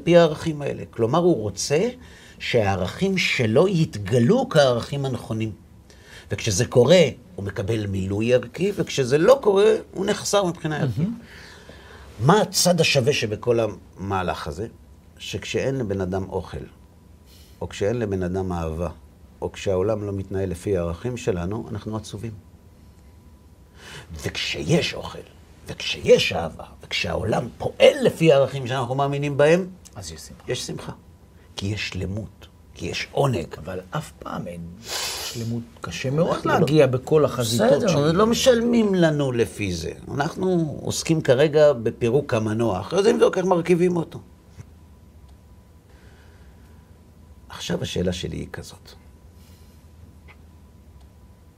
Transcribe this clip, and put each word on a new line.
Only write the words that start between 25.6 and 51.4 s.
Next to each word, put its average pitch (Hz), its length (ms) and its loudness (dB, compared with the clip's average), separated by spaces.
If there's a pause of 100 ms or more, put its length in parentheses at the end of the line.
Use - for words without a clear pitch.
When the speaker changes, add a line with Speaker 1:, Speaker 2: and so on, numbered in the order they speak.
Speaker 1:
וכשיש - 680 2
אהבה, 82 320 -8 (180)
וכשהעולם 104 640 -4 (100)
פועל - 440 4
לפי 165 300 4
הערכים 139 340 2
שאנחנו 127 280 -4
מאמינים 143 420 -2
בהם, 165 300 4 (280)
Speaker 2:
אז 92 180 -14
יש 78 80 -16
שמחה. - 220 -20 (100)
Speaker 1:
יש - 140 -8
שמחה. - 260 -12 (640)
כי 98 100 -8
יש 101 220 -6
שלמות, 92 580 -10 (280)
כי 90 120 -12
יש - 260 -8
עונג. 120 340 -2 (120)
Speaker 2:
אבל 92 220 -10 (100)
אף - 280 -8
פעם - 280 -10
אין 87 140 -12 (640)
שלמות. 117 380 -6 (180)
קשה - 300 -6
מאוד 156 260 0
Speaker 1:
אנחנו - 140 -4
לא 294 80 2
Speaker 2:
להגיע 143 280 6
בכל 131 380 2
החזיתות 120 480 0
Speaker 1:
בסדר, 240 160 2
Speaker 2:
של 151 240 2
Speaker 1:
לא 202 140 4
משלמים 233 680 4
לנו 151 380 4
לפי 104 420 0
זה. 80 180 -6 (220)
אנחנו 165 680 -2
עוסקים 160 380 -2
כרגע 147 520 6
בפירוק 120 640 0
המנוע. 107 460 0
אחרי 170 220 -2
זה 226 100 4
נבדוק 226 260 2
איך 180 80 -2
מרכיבים 175 500 2
אותו. 151 240 -6 (3250)
עכשיו - 340 -8
השאלה 90 300 -2
שלי 80 240 -6
היא 80 160 -10
כזאת. - 400 -18 (2750)